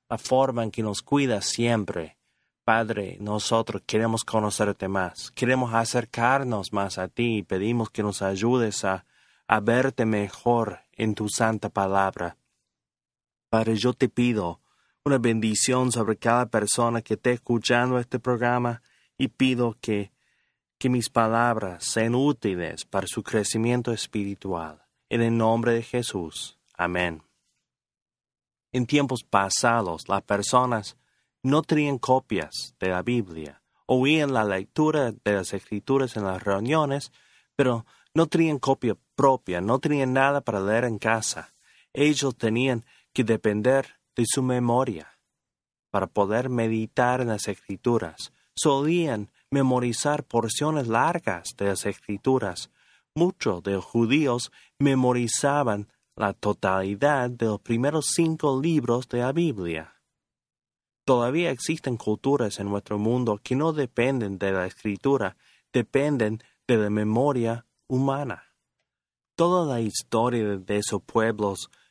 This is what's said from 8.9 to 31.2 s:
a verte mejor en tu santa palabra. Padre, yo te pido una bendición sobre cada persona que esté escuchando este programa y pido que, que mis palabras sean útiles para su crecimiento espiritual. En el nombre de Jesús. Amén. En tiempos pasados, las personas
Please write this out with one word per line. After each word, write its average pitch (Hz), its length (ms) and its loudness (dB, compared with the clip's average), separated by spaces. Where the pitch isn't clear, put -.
a 110 120 4
verte 120 440 2
mejor 110 800 0
en 110 240 -2
tu 104 120 -4
santa 110 420 -2
palabra. 98 680 -2
Padre, 113 260 2
yo 110 180 2
te - 160 2
pido 107 520 0
una 139 140 4
bendición 117 720 2
sobre 110 260 0
cada 120 300 2
persona 117 560 0
que - 120 -4
esté 123 180 0
escuchando 123 680 0
este 120 220 -4
programa 120 600 0
y 131 100 0
pido 123 520 0
que, 101 320 -4
que 131 120 0
mis 123 180 0
palabras 113 720 0
sean 113 320 0
útiles 107 720 0
para 95 240 -4
su - 160 -6
crecimiento 117 680 0
espiritual. 98 920 -6
En 117 140 0
el 117 140 2
nombre 113 360 2
de 117 100 0
Jesús. - 760 -6
Amén. 87 480 -2
En 127 160 -2
tiempos 135 380 0
pasados, 98 840 2
las 98 140 0
personas 113 720 0